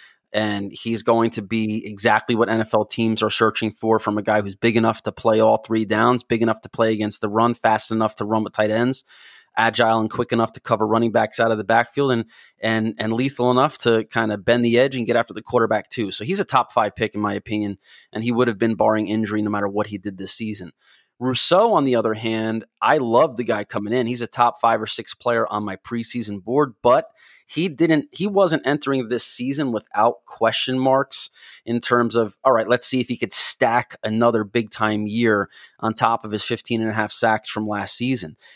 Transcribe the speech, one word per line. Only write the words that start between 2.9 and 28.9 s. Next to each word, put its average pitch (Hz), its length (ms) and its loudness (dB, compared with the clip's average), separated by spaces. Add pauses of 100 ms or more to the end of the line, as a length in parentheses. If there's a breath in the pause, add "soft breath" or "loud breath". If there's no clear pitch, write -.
are 107 80 2
searching 110 400 0
for 110 300 0
from 104 180 -2
a 104 40 -4
guy 107 180 0
who's 98 160 -6
big 113 200 2
enough 113 280 2
to 104 80 -6
play 110 260 2
all 110 200 4
three 113 260 -2
downs, 113 400 2
big 113 180 -2
enough 113 200 0
to - 60 -16
play 113 240 0
against 107 280 -4
the 107 80 -2
run, 113 260 2
fast 110 380 0
enough 110 240 0
to 107 80 -6
run 107 180 0
with 104 100 -10
tight 107 200 0
ends, 123 320 -2 (520 loud breath)
agile 113 440 2
and 110 100 -2
quick - 220 -4
enough 113 180 0
to - 100 -16
cover 110 280 0
running 113 240 2
backs 110 260 0
out 113 140 2
of 107 60 -2
the 107 40 -4
backfield, 117 480 0
and, 117 140 0 (360 loud breath)
and, 110 380 -2
and 110 140 -2
lethal 123 400 0
enough 135 260 2
to 113 280 2
kind 113 260 -2
of 101 120 -6
bend 120 200 2
the 117 120 4
edge 135 200 2
and 117 100 -4
get 113 80 0
after 117 200 -2
the 104 60 -14
quarterback 110 480 0
too. 104 220 -6
So 104 140 -6
he's 190 160 -4
a - 40 -2
top - 280 0
five 107 240 0
pick 113 180 -4
in 104 60 -6
my 104 140 -2
opinion, 104 440 -6 (340 loud breath)
and 110 120 -6
he 120 80 0
would 120 160 2
have 104 100 -2
been 113 160 0
barring 107 320 2
injury 107 340 -2
no 107 100 -2
matter 101 180 -2
what 104 180 -4
he 104 120 -10
did 95 200 -10
this 95 140 -8
season. 104 400 -8 (480 soft breath)
Rousseau, 175 540 2
on 147 100 4
the 127 100 2
other 110 200 0
hand, 110 500 -4 (180)
I 123 140 4
love 123 400 2
the 120 80 -4
guy 110 180 -2
coming 104 300 -6
in. 123 160 0
He's 120 120 -4
a 117 60 -6
top 120 340 0
five 113 220 2
or 110 60 -8
six - 260 -8
player 117 340 0
on 104 160 -4
my 95 120 -8
preseason 113 640 -8
board, 127 400 0
but 127 240 6 (400 soft breath)
he 175 220 -2
didn't, 156 420 2
he 185 160 -4
wasn't 160 400 2
entering 135 420 -2